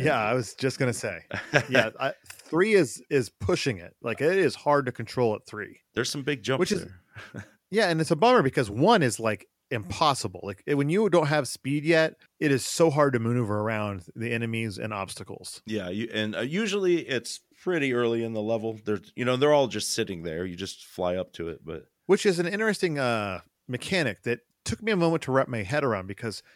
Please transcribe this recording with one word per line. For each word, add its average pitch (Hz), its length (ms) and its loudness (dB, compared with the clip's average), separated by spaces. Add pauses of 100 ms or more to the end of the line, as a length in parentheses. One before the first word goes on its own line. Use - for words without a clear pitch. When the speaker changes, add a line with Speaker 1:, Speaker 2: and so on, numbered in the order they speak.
Speaker 1:
Yeah, 143 140 2
I 110 160 0
was 127 200 -4
just - 240 -4
gonna 127 140 2
say. 95 320 -8 (280)
Speaker 2:
<laughs> - 0 - (160)
Speaker 1:
Yeah, 123 300 4
I, 135 160 -2 (100)
three 196 500 0
is, 165 360 4
is 135 180 2
pushing - 500 -2
it. 85 220 -16
Like, 113 200 -4
it 170 180 4
is 151 160 4
hard 143 320 2
to 123 60 -4
control 117 420 0
at - 120 -10
three. - 340 -12 (140)
Speaker 2:
There's 123 160 -2
some 143 120 -6
big 131 200 -4
jumps 127 180 0
Speaker 1:
Which 180 120 0
is 175 140 -4
Speaker 2:
there. 92 160 -20 (320)
<laughs> - 120 -12 (240)
Speaker 1:
Yeah, 190 200 2
and 160 100 0
it's 160 120 0
a 160 40 4
bummer 226 260 6
because 127 280 0
one 165 320 4
is, 117 180 0
like, 110 280 -2 (220)
impossible. 107 760 -2
Like, 98 220 -10
it, 147 100 0
when 139 140 0
you 208 200 2
don't 160 180 4
have 147 200 0
speed 143 360 -4
yet, 160 360 2 (200)
it 151 120 4
is 127 140 2
so 165 240 4
hard 143 240 4
to 120 60 2
maneuver 113 400 0
around 107 460 -4 (100)
the 117 160 -4
enemies 113 460 -4
and 110 160 -6
obstacles. - 720 -10
Speaker 2:
Yeah, 104 220 -4
you, 107 240 -4
and, 107 240 -2
uh, - 40 -2
usually 180 680 0
it's - 320 -6 (160)
pretty 151 360 0
early 117 300 2
in 113 120 -4
the 107 80 -2
level. 110 420 -2
They're, 104 160 0 (160)
you 123 80 -4
know, 127 120 2
they're 147 160 4
all 143 140 6
just 104 260 -6
sitting 95 300 -4
there. 85 240 -4
You 87 100 -8
just 92 300 -10
fly 90 300 -2
up 92 180 -6
to 85 140 -8
it, 80 160 -12
but 80 220 -12 (200)
Speaker 1:
Which 196 200 4
is 180 120 4
an 170 80 -2
interesting, 202 520 -2
uh, 110 420 0 (280)
mechanic 127 540 -2
that 120 180 -2 (240)
took - 180 -6
me 220 100 -2
a 202 40 2
moment 165 280 2
to 131 80 -2
wrap 135 160 4
my 117 140 -4
head 143 220 -2
around, 101 220 0
because 101 360 -8 (140)